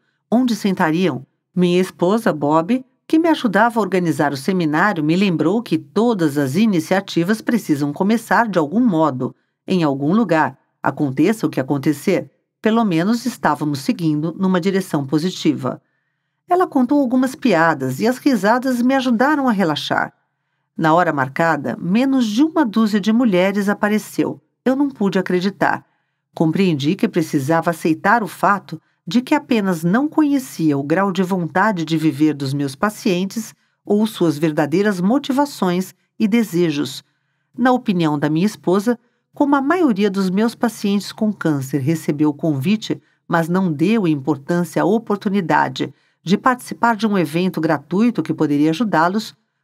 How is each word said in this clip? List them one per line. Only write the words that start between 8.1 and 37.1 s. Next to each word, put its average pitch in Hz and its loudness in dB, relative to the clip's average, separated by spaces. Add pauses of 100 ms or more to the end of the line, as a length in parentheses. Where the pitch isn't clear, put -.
de 180 -2
algum 160 0
modo, 156 0 (320)
em 185 0
algum 143 0
lugar, 160 0 (240)
aconteça 151 0
o 139 0
que - -6
acontecer. 143 -2 (300)
Pelo 226 2
menos 202 0
estávamos 151 -2
seguindo 160 -2
numa 185 2
direção 180 -2
positiva. 147 -2 (680)
Ela 359 2
contou 285 2
algumas 262 0
piadas 156 0
e 208 0
as 254 0
risadas 240 0
me 254 2
ajudaram 262 0
a 247 2
relaxar. 160 -2 (600)
Na 160 2
hora 170 2
marcada, 139 -2
menos 247 0
de 214 0
uma 320 2
dúzia 214 0
de 208 0
mulheres 196 2
apareceu. 208 -2 (240)
Eu 262 2
não 277 0
pude 196 -2
acreditar. 180 -2 (480)
Compreendi 160 0
que 220 -2
precisava 160 0
aceitar 180 0
o 175 -6
fato 185 -2 (240)
de 233 0
que 254 0
apenas 202 0
não 226 2
conhecia 269 0
o 139 -2
grau 175 0
de 185 -2
vontade 180 0
de 156 -2
viver 151 2
dos 139 -4
meus 143 -2
pacientes 196 -4 (320)
ou 208 0
suas 165 0
verdadeiras 165 0
motivações 233 0 (240)
e 220 0
desejos. 170 0 (520)